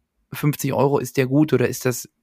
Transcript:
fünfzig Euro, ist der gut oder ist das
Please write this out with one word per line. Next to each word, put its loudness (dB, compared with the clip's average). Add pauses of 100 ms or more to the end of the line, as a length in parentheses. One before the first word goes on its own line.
(340)
fünfzig -4
Euro, 2
ist -4
der 0
gut 2
oder 2
ist -8
das -4 (140)